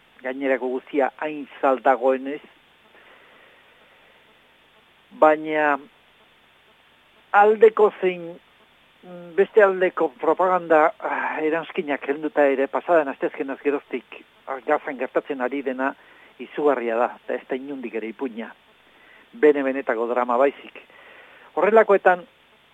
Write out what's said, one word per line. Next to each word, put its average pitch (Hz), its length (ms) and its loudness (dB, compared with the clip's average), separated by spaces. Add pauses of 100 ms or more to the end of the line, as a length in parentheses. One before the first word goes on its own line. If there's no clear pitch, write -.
(220)
gainerako 131 460 -2
guztia 131 500 -2
hain 151 300 -10 (120)
zaldagoenez. 131 800 0 (2750)
Baina 156 600 2 (1600)
aldeko 214 480 6 (100)
zein, 180 280 -4 (760)
mm, 175 320 -20
beste 196 280 4
aldeko 185 580 2
propaganda, 165 800 2
ah, 139 420 -6
eranskinak 156 680 -6
helduta 147 380 0
ere, 135 220 0
pasadan 151 400 0
asteazkenaz 139 560 -8
geroztik, - 580 -6 (240)
ah, 135 200 -10
Gazan 147 320 -4
gertatzen 135 420 -6
ari 131 220 -4
dena 131 320 -4 (440)
izugarria 123 580 -2
da, 120 140 0 (140)
eta 123 100 -8
ez - 140 -10
da 135 80 -4
inundik 131 380 -12
ere 110 140 -8
ipuina. 110 440 -10 (800)
Bene-benetako 135 720 0
drama 123 300 0
baizik. - 460 -2 (720)
Horrelakoetan, 190 720 2 (480)